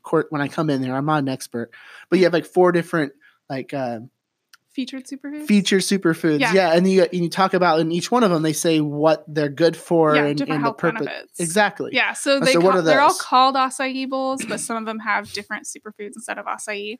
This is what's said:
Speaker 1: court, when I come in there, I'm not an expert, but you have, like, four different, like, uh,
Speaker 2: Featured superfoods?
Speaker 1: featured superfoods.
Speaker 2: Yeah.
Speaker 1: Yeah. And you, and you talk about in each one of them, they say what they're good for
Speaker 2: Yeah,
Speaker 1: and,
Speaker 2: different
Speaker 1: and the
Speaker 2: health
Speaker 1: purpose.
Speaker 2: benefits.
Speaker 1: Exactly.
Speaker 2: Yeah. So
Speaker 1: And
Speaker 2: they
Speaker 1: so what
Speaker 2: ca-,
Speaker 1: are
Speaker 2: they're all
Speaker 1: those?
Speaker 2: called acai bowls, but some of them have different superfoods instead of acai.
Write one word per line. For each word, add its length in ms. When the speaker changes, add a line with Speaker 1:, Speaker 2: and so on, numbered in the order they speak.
Speaker 1:
court, 260
when 120
I 60
come 220
in 120
there, 140
I'm 100
not 140
an 100
expert, 420
but 100
you 60
have, 80
like, 120
four 260
different, 420
like, 240
uh, 260
Speaker 2:
Featured 340
superfoods? 400
Speaker 1:
featured 380
superfoods. 560
Speaker 2:
Yeah. 140
Speaker 1:
Yeah. 220
And 140
you, 140
and 100
you 60
talk 240
about 260
in 120
each 180
one 140
of 80
them, 100
they 120
say 280
what 460
they're 200
good 300
for 380
Speaker 2:
Yeah, 100
Speaker 1:
and, 120
Speaker 2:
different 180
Speaker 1:
and 80
the 40
Speaker 2:
health 120
Speaker 1:
purpose. 260
Speaker 2:
benefits. 340
Speaker 1:
Exactly. 540
Speaker 2:
Yeah. 200
So 240
Speaker 1:
And 100
Speaker 2:
they 60
Speaker 1:
so 60
what 120
Speaker 2:
ca-, 80
Speaker 1:
are 20
Speaker 2:
they're 200
all 80
Speaker 1:
those? 120
Speaker 2:
called 340
acai 540
bowls, 340
but 160
some 180
of 80
them 120
have 340
different 340
superfoods 500
instead 240
of 80
acai. 520